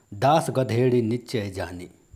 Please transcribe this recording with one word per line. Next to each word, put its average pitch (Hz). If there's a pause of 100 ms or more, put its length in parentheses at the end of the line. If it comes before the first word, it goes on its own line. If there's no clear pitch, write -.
(140)
दास 139
गधेड़ी 123
निश्चय 110
जानी। 90 (280)